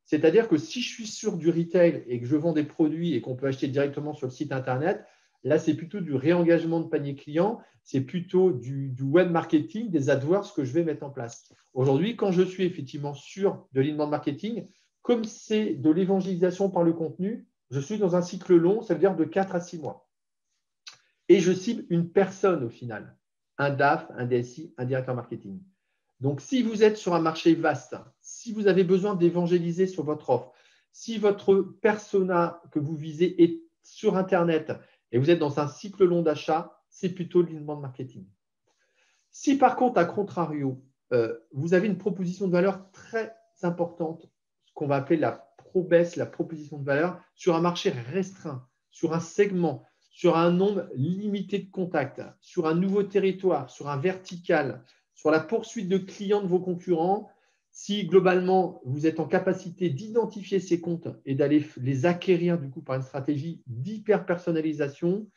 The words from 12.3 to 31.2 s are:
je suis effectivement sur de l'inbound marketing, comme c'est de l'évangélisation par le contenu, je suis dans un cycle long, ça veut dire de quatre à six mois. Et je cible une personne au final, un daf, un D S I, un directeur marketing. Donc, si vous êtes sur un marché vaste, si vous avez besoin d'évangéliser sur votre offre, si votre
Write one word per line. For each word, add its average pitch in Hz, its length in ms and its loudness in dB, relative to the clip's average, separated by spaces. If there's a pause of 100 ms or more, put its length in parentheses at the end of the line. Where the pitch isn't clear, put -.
je 175 100 4
suis 185 220 -2
effectivement 143 500 -6
sur - 600 -4
de 131 80 2
l'inbound 151 280 -2
marketing, 156 560 -4 (360)
comme 226 240 2
c'est 214 480 -2
de 139 160 0
l'évangélisation 185 800 2
par 175 140 2
le 165 100 4
contenu, 180 520 -6 (240)
je 135 120 -4
suis 214 160 -6
dans 185 180 2
un 180 60 2
cycle 180 340 2
long, 180 260 4
ça - 120 -2
veut 151 80 -2
dire 190 140 4
de 160 100 0
quatre 190 300 -2
à 175 40 -2
six 170 180 -10
mois. 127 320 -12 (1160)
Et 185 140 8
je 175 100 4
cible 220 380 -4
une 170 200 0
personne 190 540 0
au 117 60 -6
final, 110 480 -14 (400)
un 139 140 0
daf, 143 440 2
un 120 100 -6
D 123 120 2
S 120 200 -6
I, 160 200 -16
un 127 80 -6
directeur 127 300 -4
marketing. 101 440 -12 (600)
Donc, 131 220 -2
si 247 220 0
vous 220 200 -2
êtes 208 140 6
sur 180 160 -2
un 170 60 4
marché 165 340 4
vaste, 147 420 -2 (260)
si - 300 -16
vous 208 160 0
avez 190 160 6
besoin 190 300 2
d'évangéliser 170 720 2
sur 185 180 -4
votre 143 280 -2
offre, 120 200 0 (400)
si 226 280 -10
votre 196 640 2